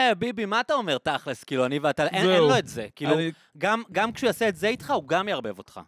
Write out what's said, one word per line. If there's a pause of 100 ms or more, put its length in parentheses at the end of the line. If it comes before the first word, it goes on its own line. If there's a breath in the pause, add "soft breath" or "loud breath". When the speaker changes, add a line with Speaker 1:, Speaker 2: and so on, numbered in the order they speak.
(180)
Speaker 1:
ביבי,
מה
אתה
אומר
תכלס?
כאילו,
אני
ואתה",
אין,
אין (120)
Speaker 2:
זהו.
Speaker 1:
לו
את
זה. (100)
כאילו,
Speaker 2:
אני (280 soft breath)
Speaker 1:
גם, (100)
גם
כשהוא
יעשה
את
זה
איתך,
הוא
גם
יערבב
אותך.